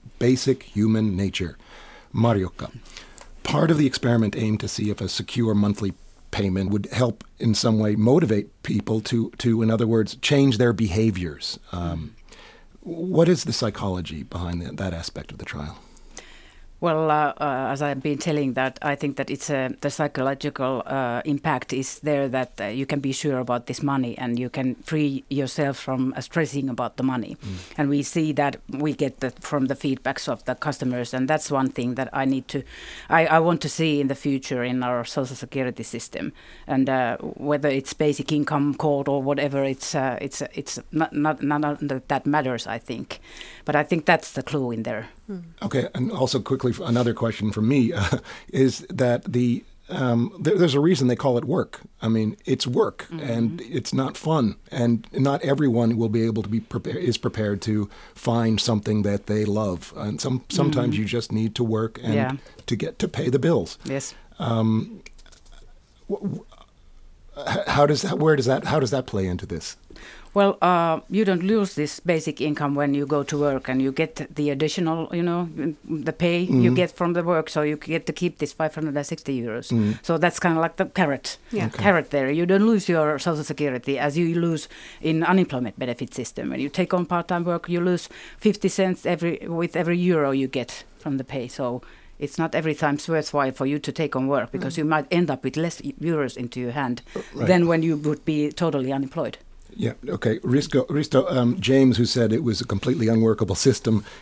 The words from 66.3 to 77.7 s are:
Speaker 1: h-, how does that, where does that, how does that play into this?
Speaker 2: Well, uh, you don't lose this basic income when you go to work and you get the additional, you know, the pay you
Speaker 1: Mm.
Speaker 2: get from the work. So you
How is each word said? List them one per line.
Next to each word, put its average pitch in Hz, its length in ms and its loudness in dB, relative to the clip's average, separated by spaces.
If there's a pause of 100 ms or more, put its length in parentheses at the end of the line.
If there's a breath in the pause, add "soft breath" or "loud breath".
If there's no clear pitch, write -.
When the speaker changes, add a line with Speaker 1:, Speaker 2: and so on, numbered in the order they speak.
Speaker 1:
h-, 170 300 -4
how 143 180 6
does 147 160 2
that, 175 160 -4
where 156 160 6
does 127 120 2
that, 135 180 2
how 151 160 2
does 120 100 0
that 131 160 -2
play 95 200 -2
into 90 200 -4
this? - 300 -10 (560 loud breath)
Speaker 2:
Well, 196 300 4
uh, 170 380 4 (100)
you 208 140 2
don't 180 180 2
lose 202 320 0
this 147 240 -4
basic 160 420 -2
income 147 360 0
when 143 180 2
you 143 100 0
go 143 200 0
to 147 120 -4
work 139 320 0
and 131 140 2
you 135 80 2
get 156 420 -4
the 147 180 0
additional, 160 640 0
you 170 120 0
know, 175 240 -2 (360)
the 156 280 -4
pay 175 300 0
you 123 280 6
Speaker 1:
Mm. 127 60 4
Speaker 2:
get 175 160 2
from 175 220 0
the 170 100 0
work. 165 260 2
So 151 120 0
you 151 140 0